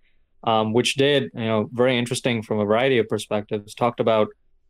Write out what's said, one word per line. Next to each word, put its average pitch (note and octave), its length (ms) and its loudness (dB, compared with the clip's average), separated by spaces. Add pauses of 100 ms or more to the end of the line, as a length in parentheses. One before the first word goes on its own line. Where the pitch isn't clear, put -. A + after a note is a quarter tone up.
(440)
um, A2 280 0
which A#2+ 220 2
did, C3+ 400 2
you A#2+ 120 -6
know, A2 280 0
very B2 240 2
interesting A#2+ 460 -2
from G#2+ 160 -4
a G#2+ 60 0
variety A#2+ 340 2
of G#2+ 100 0
perspectives, G#2 640 -6
talked A#2+ 260 -2
about, A2 280 2 (420)